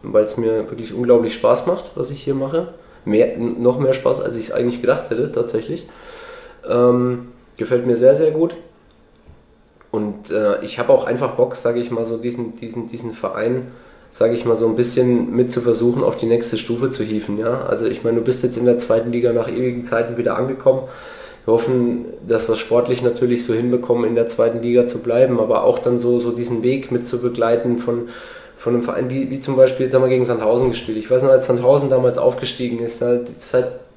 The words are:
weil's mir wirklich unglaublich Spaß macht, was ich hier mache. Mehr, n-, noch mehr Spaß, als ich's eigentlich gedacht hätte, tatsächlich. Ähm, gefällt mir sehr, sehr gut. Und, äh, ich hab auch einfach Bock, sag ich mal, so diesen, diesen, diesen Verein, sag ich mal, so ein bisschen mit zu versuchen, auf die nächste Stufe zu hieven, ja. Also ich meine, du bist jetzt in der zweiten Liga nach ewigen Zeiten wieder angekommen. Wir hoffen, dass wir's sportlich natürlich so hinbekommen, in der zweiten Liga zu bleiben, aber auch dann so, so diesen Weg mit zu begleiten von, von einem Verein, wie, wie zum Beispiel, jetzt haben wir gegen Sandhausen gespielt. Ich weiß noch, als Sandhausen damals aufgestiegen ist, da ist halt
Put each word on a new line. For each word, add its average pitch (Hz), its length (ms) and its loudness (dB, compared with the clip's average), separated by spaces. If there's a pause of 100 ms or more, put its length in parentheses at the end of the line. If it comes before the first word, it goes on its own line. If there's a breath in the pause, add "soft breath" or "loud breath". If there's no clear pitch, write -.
weil's 107 340 0
mir 113 320 -2
wirklich 113 240 -12
unglaublich 117 400 4
Spaß - 320 2
macht, - 300 -4
was 139 160 -6
ich 139 120 -12
hier 139 120 -2
mache. 156 340 -4 (360 loud breath)
Mehr, 113 300 2
n-, 117 260 -4
noch 123 180 4
mehr 131 140 2
Spaß, - 280 0
als 120 160 -6
ich's 110 140 -8
eigentlich 120 300 -2
gedacht - 280 0
hätte, 123 220 -2
tatsächlich. 117 560 -4 (840 loud breath)
Ähm, 123 600 2 (280)
gefällt 120 300 0
mir 120 100 2
sehr, 131 180 8
sehr 156 160 2
gut. 165 240 0 (1300)
Und, 104 400 -6
äh, 104 340 0
ich - 140 -10
hab 117 120 -4
auch 135 160 6
einfach 123 260 -2
Bock, 123 240 0
sag 120 200 -2
ich 120 140 -4
mal, 117 160 -4
so 117 120 -6
diesen, 117 380 -8
diesen, 117 320 -12
diesen 113 260 -10
Verein, 120 580 -4 (400 loud breath)
sag 117 200 2
ich 117 140 -2
mal, 117 120 4
so 113 100 2
ein 110 80 2
bisschen 123 600 2
mit 123 160 2
zu 123 100 -2
versuchen, 120 420 2
auf 123 140 0
die 117 100 -2
nächste 117 300 0
Stufe 123 340 -2
zu 110 120 -4
hieven, 107 360 -4
ja. 120 280 -2
Also 113 200 -2
ich - 160 -4
meine, 117 140 2
du 117 60 0
bist 123 200 0
jetzt 120 140 -2
in 120 80 0
der 120 120 4
zweiten 117 340 0
Liga 120 220 0
nach 117 140 0
ewigen 120 380 -4
Zeiten 117 320 -2
wieder 117 200 -2
angekommen. 131 460 0 (640 loud breath)
Wir 113 80 2
hoffen, 120 520 0 (220)
dass 113 220 0
wir's 110 80 0
sportlich 120 460 0
natürlich 120 420 0
so 117 80 -2
hinbekommen, 120 520 0
in 117 100 0
der 117 120 2
zweiten 117 360 0
Liga 120 240 2
zu - 160 -6
bleiben, 120 360 2
aber 110 240 2
auch 123 140 4
dann 123 220 0
so, 120 200 2
so 120 120 -2
diesen 117 320 -4
Weg 131 280 -2
mit 120 140 -2
zu 120 160 -4
begleiten 117 560 0
von, 120 320 -4 (480 loud breath)
von 120 160 -2
einem 120 80 2
Verein, 123 300 -4
wie, 131 180 -4
wie 135 100 -8
zum 135 160 -4
Beispiel, 131 300 4
jetzt 127 80 -2
haben 131 80 6
wir 131 80 4
gegen 127 160 4
Sandhausen 120 440 2
gespielt. 113 280 -6
Ich 110 140 -4
weiß 127 100 4
noch, 135 80 4
als 131 160 6
Sandhausen 131 460 4
damals 127 260 2
aufgestiegen 120 600 -2
ist, 117 240 -6
da 120 100 2
ist - 400 -6
halt 127 140 2 (300)